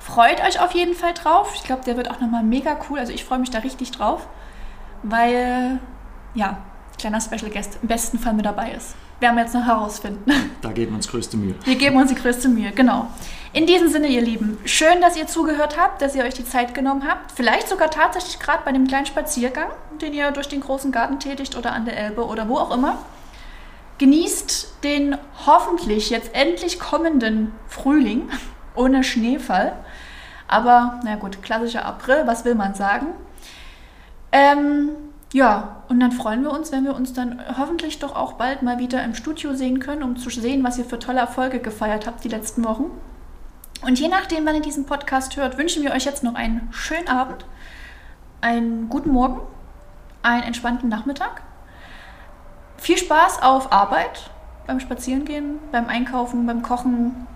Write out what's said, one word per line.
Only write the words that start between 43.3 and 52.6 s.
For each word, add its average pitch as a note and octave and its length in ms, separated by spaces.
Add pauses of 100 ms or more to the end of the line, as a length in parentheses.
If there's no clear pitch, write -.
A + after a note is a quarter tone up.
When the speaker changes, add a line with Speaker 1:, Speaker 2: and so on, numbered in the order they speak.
Speaker 1:
Und B3 160
je D4+ 100
nachdem, F4 380
wann D#4 80
ihr D#4 80
diesen D4 240
Podcast C#4 500
hört, B3+ 220
wünschen D#4+ 240
wir C#4 100
euch C4 120
jetzt C#4 200
noch A#3+ 100
einen A#3 380
schönen E4+ 360
Abend, B3+ 360 (960)
einen A#3 480
guten C#4+ 220
Morgen, B3 300 (840)
einen A#3+ 220
entspannten A#3+ 440
Nachmittag. C4+ 540 (1400)